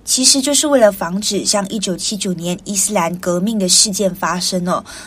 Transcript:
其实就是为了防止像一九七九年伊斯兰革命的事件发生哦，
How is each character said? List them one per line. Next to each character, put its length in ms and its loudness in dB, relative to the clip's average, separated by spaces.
其 220 0
实 160 2
就 140 2
是 120 0
为 140 6
了 100 8
防 300 -4
止 240 -2
像 240 0
一 100 -6
九 160 -2
七 220 -6
九 160 -4
年 320 -4
伊 100 -6
斯 200 0
兰 240 2
革 200 0
命 200 0
的 100 2
事 220 4
件 240 0
发 260 -2
生 260 -2
哦， 160 -2